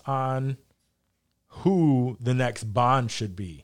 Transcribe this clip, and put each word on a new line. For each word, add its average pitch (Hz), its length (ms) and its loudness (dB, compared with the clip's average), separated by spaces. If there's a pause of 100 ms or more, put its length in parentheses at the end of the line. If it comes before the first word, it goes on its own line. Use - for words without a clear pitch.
on 131 500 -2 (920)
who 139 720 2
the 123 140 0
next 123 300 -2
Bond 123 480 2
should 98 240 -6
be. 87 280 -12